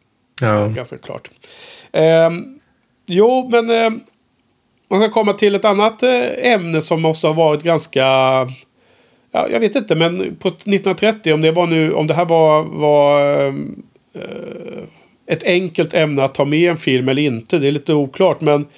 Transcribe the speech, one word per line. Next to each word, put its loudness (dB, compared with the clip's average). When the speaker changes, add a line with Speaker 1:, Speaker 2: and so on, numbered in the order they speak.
Speaker 1:
Ja. 0
Speaker 2:
Ganska -8
klart. -16
Ehm, 2
jo, 2
men, 2
ehm, 0
man 2
ska 2
komma 0
till 2
ett -2
annat, 0
eh, 2
ämne -2
som -2
måste 0
ha 2
varit 0
ganska, 0
ja, -2
jag -2
vet 0
inte, -2
men -2
på -6
nittonhundratrettio, -2
om 0
det 4
var 0
nu, 0
om -2
det 0
här 0
var, 4
var, 2
ehm, -10
eh, -14
ett -4
enkelt -2
ämne 0
att -4
ta 0
med 0
i 4
en -2
film 0
eller 0
inte, -2
det 0
är 2
lite -2
oklart, 0
men, 2